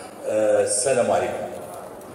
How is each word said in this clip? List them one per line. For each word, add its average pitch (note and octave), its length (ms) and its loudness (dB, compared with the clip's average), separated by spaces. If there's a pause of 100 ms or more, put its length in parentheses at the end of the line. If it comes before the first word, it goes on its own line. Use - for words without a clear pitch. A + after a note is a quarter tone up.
(280)
آه، G#2+ 340 4
السلام A#2 480 2
عليكم. - 220 2 (840)